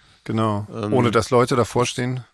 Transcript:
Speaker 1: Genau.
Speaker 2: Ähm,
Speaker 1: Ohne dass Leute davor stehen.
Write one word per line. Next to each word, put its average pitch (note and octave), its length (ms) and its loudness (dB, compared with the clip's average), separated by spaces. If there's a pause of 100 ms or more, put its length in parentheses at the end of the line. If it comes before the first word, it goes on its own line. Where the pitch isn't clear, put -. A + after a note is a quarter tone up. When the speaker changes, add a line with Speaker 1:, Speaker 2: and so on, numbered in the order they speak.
(240)
Speaker 1:
Genau. G#2+ 460 -2
Speaker 2:
Ähm, A2 220 -6
Speaker 1:
Ohne A#2+ 180 2
dass A2 200 2
Leute B2+ 260 4
davor A#2+ 300 0
stehen. B2+ 480 -6